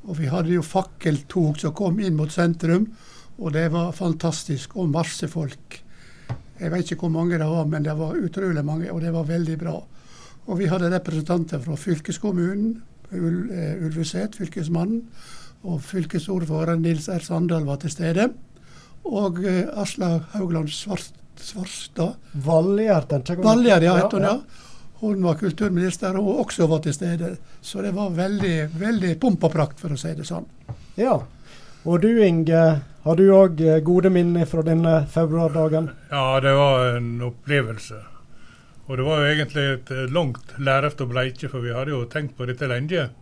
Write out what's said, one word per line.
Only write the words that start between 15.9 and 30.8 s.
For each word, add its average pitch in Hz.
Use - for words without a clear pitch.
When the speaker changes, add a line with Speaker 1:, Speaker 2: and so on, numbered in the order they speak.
Speaker 1:
Nils 160
R. 175
Sandal 165
var 139
til 151
stede, 170
og, 196
eh, 185
Aslaug 180
Haugland 165
Svart-, -
Svarstad. -
Speaker 2:
Valgjerd, 165
tenker 147
jeg. 185
Speaker 1:
Valgjerd, 220
ja, 180
het 202
hun, 190
Speaker 2:
Ja, 196
Speaker 1:
ja. 254
Speaker 2:
ja. -
Speaker 1:
Hun 202
var 165
kulturminister, 185
og 202
hun 240
også -
var 156
til 156
stede. 170
Så -
det 190
var 202
veldig, 175
veldig 185
pomp 196
og 151
prakt, 151
for 151
å 127
si 165
det 147
sånn. 170